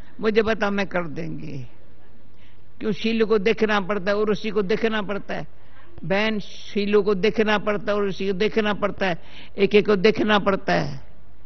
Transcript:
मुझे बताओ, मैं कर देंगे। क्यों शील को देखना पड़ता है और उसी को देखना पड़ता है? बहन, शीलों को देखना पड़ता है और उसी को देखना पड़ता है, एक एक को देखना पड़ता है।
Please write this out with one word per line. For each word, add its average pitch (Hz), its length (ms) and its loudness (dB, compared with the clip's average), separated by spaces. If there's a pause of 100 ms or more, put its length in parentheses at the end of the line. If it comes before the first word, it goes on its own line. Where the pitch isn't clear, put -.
(220)
मुझे 214 200 2
बताओ, 208 300 2
मैं 202 160 0
कर 175 200 -2
देंगे। 156 500 -6 (1200)
क्यों 214 120 -2
शील 226 340 0
को 214 120 4
देखना 214 420 2
पड़ता 202 320 -2
है 202 60 2
और 214 140 0
उसी 202 180 -2
को 214 120 0
देखना 214 400 0
पड़ता 196 320 -4
है? 160 140 -6 (560)
बहन, 208 360 0
शीलों 208 640 0
को 208 120 2
देखना 214 420 2
पड़ता 202 340 -2
है 208 60 2
और 202 100 2
उसी 190 200 -2
को 202 60 0
देखना 208 400 2
पड़ता 196 340 0
है, 170 100 0 (400)
एक 196 180 4
एक 202 100 6
को 208 100 4
देखना 208 440 4
पड़ता 190 340 0
है। 147 260 0 (460)